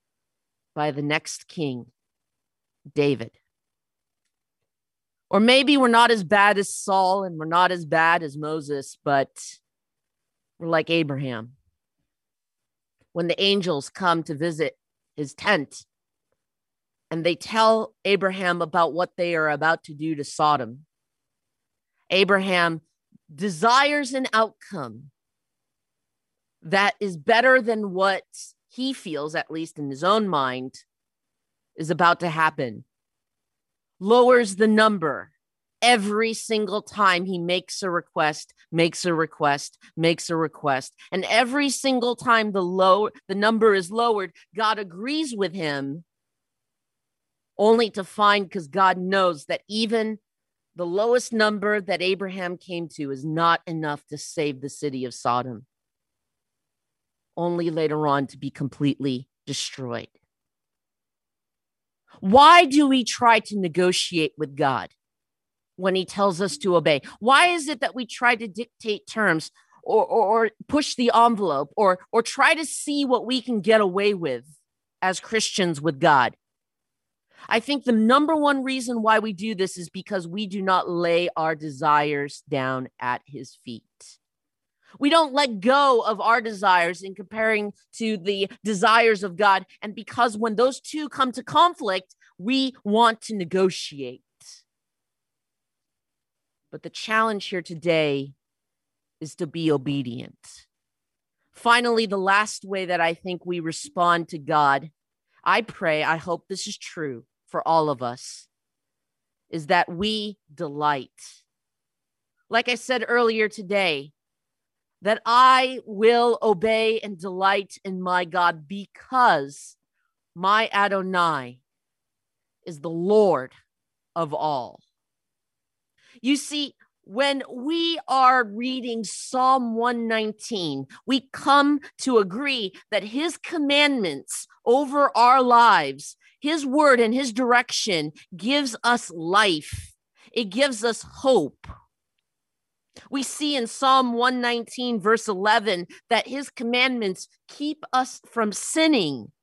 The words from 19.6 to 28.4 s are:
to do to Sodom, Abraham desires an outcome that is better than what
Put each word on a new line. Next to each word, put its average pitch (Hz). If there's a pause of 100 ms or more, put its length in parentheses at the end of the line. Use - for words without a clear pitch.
to 160
do 156
to 143
Sodom, 143 (1300)
Abraham 180 (500)
desires 233
an 262
outcome 143 (1500)
that 196
is 190
better 240
than 214
what 190 (420)